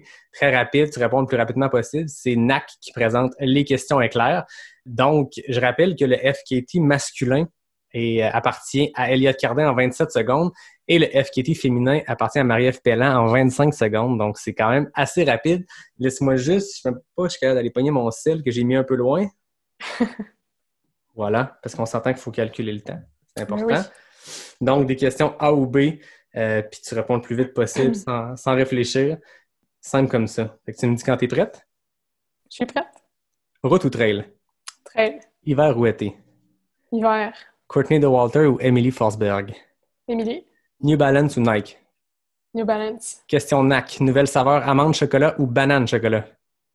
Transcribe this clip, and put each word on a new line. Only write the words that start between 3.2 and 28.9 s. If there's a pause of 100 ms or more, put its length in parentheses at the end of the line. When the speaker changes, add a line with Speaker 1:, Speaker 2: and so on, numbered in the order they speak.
Speaker 1:
les
questions
éclairs. (400)
Donc, (140)
je
rappelle
que
le
F
K
T
masculin (480)
est,
euh,
appartient
à
Elliott
Cardin
en
vingt-sept
secondes (380)
et
le
F
K
T
féminin
appartient
à
Marie-Ève
Pelland
en
vingt-cinq
secondes.
Donc,
c'est
quand
même
assez
rapide. (340)
Laisse-moi
juste,
je
sais
même (160)
pas,
je
suis
capable
d'aller
pogner
mon
sel
que
j'ai
mis
un
peu
loin. (520)
Speaker 2:
<laughs> (1300)
Speaker 1:
Voilà,
parce
qu'on
s'entend
qu'il
faut
calculer
le
temps. (360)
C'est
Speaker 2:
Ben
Speaker 1:
important.
Speaker 2:
oui. (280)
Speaker 1:
Donc,
des
questions
A
ou
B, (580)
euh,
puis
tu
réponds
le
plus
vite
possible
Speaker 2:
<clears throat>
Speaker 1:
sans,
sans
réfléchir. (640)